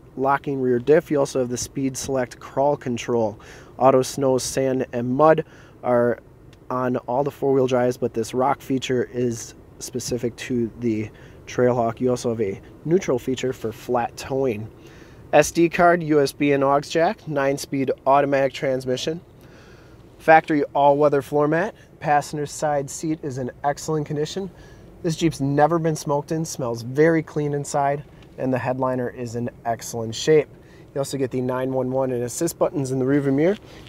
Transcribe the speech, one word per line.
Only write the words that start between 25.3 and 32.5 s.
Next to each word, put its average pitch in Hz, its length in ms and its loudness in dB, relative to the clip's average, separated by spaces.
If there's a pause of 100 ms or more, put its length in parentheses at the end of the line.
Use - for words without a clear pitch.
never 147 380 2
been 160 160 -2
smoked 143 360 -4
in, 160 140 -4
smells 117 380 -6
very 151 400 2
clean 147 300 -6
inside, 143 500 -2 (340)
and 131 160 -2
the 123 60 0
headliner 127 500 -2
is 117 260 -10
in 120 140 -4 (160)
excellent 113 480 -4
shape. 151 340 2 (460)
You 143 60 -4
also 139 180 -4
get 131 140 -2
the 127 100 -4
nine 127 320 -2
one 127 180 -2
one 131 200 0
and 120 120 -2
assist 165 360 -4